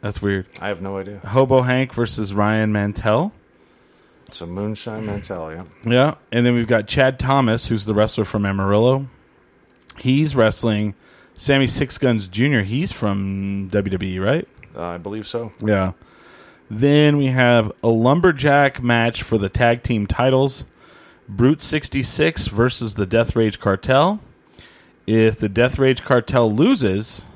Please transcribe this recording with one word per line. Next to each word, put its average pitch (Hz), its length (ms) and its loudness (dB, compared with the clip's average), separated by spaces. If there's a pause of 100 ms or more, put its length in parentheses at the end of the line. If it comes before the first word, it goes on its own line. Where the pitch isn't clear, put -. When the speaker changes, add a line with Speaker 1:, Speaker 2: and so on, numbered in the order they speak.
Speaker 1:
That's 107 220 -8
weird. 98 240 -2 (140)
Speaker 2:
I 95 80 -8
have 92 120 -6
no 98 180 -8
idea. 98 200 -12
Speaker 1:
Hobo 127 440 2
Hank 127 300 -2
versus 110 400 -4
Ryan 107 400 2
Mantell. 107 600 -2 (1000)
Speaker 2:
So - 160 -14
Moonshine 107 600 -8
Mantell, 95 460 -8
yeah. 87 120 -14 (200)
Speaker 1:
Yeah, 123 300 2 (160)
and 120 140 0
then 123 100 4
we've 117 140 0
got 110 180 2
Chad 131 320 2
Thomas, 127 480 0
who's 104 200 -2
the 107 80 -2
wrestler 107 300 0
from 101 220 -4
Amarillo. 104 600 2 (920)
He's 139 380 0
wrestling 107 580 0 (420)
Sammy 135 300 2
Six - 320 -2
Guns 113 300 0
Junior. 117 340 0
He's 123 300 -4
from 98 800 -4
W 101 180 -2
W 95 240 -4
E, 92 40 -6
right? 123 280 -2 (300)
Speaker 2:
Uh, - 80 -10
I 87 140 -8
believe 104 280 -12
so. 117 260 -10 (120)
Speaker 1:
Yeah. 98 280 2 (800)
Then 147 460 4
we 139 100 2
have 120 460 4 (100)
a 117 60 2
lumberjack 139 960 2
match 117 400 0
for 113 160 0
the 98 100 0
tag 120 340 2
team 104 240 -2
titles. 131 580 0 (640)
Brute 123 360 2
sixty-six - 880 -2
versus 113 460 -2
the 101 120 -2
Death 113 280 0
Rage 110 240 0
Cartel. 139 640 2 (840)
If 110 320 2
the 107 100 -2
Death 117 300 0
Rage 131 260 2
Cartel 120 480 2
loses 117 680 0 (140)